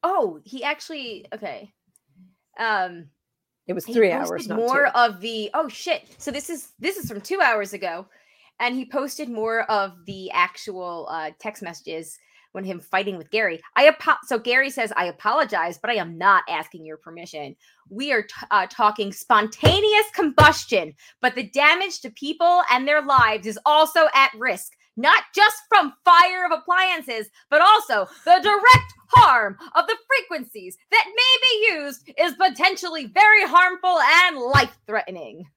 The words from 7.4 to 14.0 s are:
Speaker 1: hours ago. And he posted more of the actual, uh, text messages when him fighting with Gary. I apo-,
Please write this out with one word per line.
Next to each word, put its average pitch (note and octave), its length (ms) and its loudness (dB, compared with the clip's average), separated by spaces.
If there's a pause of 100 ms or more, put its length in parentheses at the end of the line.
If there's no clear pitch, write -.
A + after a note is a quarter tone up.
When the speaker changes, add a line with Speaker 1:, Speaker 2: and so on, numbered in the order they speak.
Speaker 1:
hours G#3 320 -4
ago. F#3 340 -12 (520)
And B3 160 -6
he C4 80 -8
posted C4+ 460 -8
more A3+ 320 -4 (100)
of G3 340 -4
the F#3+ 260 -14
actual, F3+ 800 -6
uh, D#3 180 -10 (100)
text G#3+ 220 -14
messages E3 560 -14 (360)
when F#3+ 120 -12
him F3+ 160 -12
fighting F#3+ 360 -6
with D#3+ 140 -16
Gary. G3 300 -4 (160)
I C#4 100 6
apo-, D#4 380 0